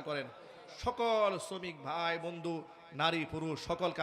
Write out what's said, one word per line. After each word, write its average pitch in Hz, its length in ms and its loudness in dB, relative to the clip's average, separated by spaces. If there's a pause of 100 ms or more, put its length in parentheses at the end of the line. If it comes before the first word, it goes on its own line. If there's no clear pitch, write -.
করেন, 143 200 -2 (560)
সকল 226 480 4 (140)
শ্রমিক 180 300 -6 (120)
ভাই 165 280 2 (100)
বন্ধু, 170 300 -2 (460)
নারী 165 200 4 (120)
পুরুষ 156 220 0 (140)
সকলকে 170 340 2